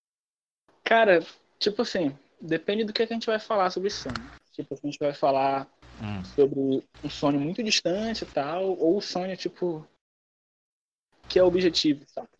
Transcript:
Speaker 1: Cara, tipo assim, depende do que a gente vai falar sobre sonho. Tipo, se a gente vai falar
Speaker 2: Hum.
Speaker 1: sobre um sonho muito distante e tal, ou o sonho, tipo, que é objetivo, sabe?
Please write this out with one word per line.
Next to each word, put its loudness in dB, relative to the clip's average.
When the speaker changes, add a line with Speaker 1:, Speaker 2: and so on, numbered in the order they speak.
Speaker 1:
Cara, 6
tipo 0
assim, -2
depende -2
do -6
que -2
a 4
gente -6
vai 0
falar 0
sobre -2
sonho. -8
Tipo, -10
se -18
a -2
gente -10
vai 0
falar 0
Speaker 2:
Hum. -8
Speaker 1:
sobre 2
um -6
sonho 0
muito -4
distante -2
e -8
tal, -4
ou 4
o -2
sonho, -6
tipo, -6
que 2
é 8
objetivo, 2
sabe? -14